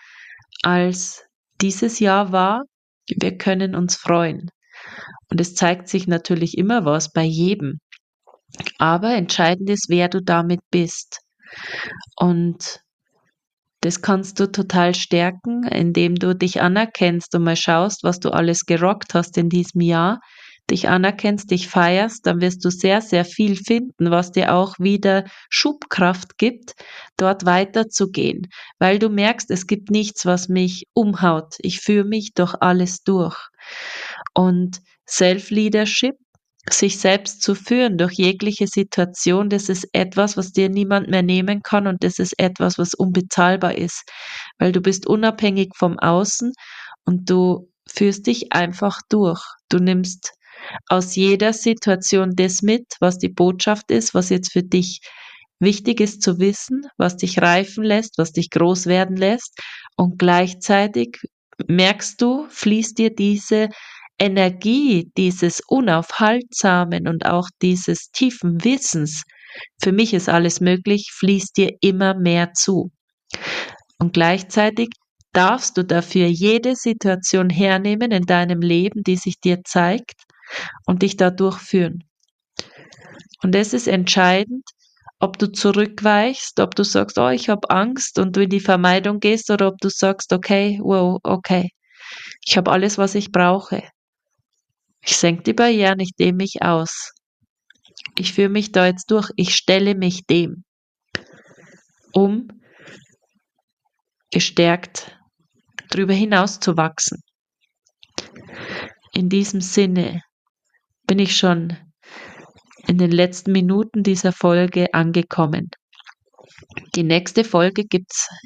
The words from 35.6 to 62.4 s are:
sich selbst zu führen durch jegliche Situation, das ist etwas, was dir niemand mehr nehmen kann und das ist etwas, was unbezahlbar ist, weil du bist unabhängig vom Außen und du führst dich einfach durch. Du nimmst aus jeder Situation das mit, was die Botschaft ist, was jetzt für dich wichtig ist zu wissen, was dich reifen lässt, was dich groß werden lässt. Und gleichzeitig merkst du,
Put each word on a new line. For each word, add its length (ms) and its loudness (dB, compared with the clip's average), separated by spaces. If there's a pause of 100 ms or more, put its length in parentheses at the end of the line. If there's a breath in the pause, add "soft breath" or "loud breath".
sich 300 0
selbst 460 0
zu 100 0
führen 460 0
durch 140 0
jegliche 520 0
Situation, 840 0
das 200 -2
ist 240 -4
etwas, 420 0
was 160 -6
dir 160 2
niemand 400 0
mehr 140 2
nehmen 400 0
kann 240 0
und 180 -2
das 140 -2
ist 220 -2
etwas, 400 0
was 160 -2
unbezahlbar 840 0
ist, 240 -6 (560 loud breath)
weil 140 2
du 100 2
bist 240 -2
unabhängig 720 0
vom 240 -2
Außen 540 0 (520 loud breath)
und 240 0
du 400 2 (180)
führst 380 0
dich 260 -2
einfach 580 -2
durch. 340 0 (260)
Du 80 2
nimmst 540 0 (560 loud breath)
aus 280 0
jeder 380 4
Situation 840 0
das 260 0
mit, 240 0 (140)
was 180 2
die 120 -2
Botschaft 600 0
ist, 220 0
was 160 0
jetzt 220 -2
für 120 0
dich 380 -2 (580 loud breath)
wichtig 420 0
ist 200 -2
zu 180 0
wissen, 420 -2 (160)
was 200 0
dich 240 -4
reifen 420 2
lässt, 340 0
was 140 0
dich 180 -4
groß 380 2
werden 280 2
lässt. 380 -2 (420 loud breath)
Und 240 0
gleichzeitig 1000 2 (500)
merkst 540 0
du, 280 0